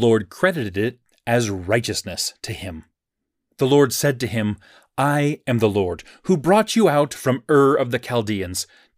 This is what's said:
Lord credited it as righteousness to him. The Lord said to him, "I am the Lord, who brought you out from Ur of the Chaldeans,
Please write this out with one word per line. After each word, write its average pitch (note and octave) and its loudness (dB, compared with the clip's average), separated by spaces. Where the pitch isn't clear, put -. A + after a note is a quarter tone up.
Lord A2 2
credited C#3 -4
it A#2+ -4
as A#2+ 0
righteousness F#2+ -4
to G#2+ -10
him. F2 -14
The C3+ 2
Lord C#3 4
said C#3 -2
to B2 -4
him, G#2+ -2
"I C#3+ 0
am A#2 0
the G#2+ 2
Lord, F#2+ -2
who F#3 2
brought G3+ 2
you A3 4
out D3 2
from C3 -4
Ur C#3 6
of B2 -2
the B2 -2
Chaldeans, G#2 -4